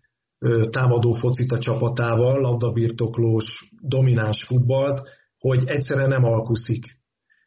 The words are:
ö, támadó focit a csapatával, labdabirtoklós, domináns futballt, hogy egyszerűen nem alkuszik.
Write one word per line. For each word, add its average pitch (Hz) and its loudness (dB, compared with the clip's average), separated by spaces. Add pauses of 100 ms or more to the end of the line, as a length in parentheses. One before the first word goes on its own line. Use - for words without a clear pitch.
(380)
ö, 113 0
támadó 120 2
focit 123 0
a 120 -2
csapatával, 123 0
labdabirtoklós, 113 -2 (120)
domináns 127 0
futballt, 135 0 (300)
hogy 127 0
egyszerűen 135 -2
nem 131 2
alkuszik. 113 -2 (640)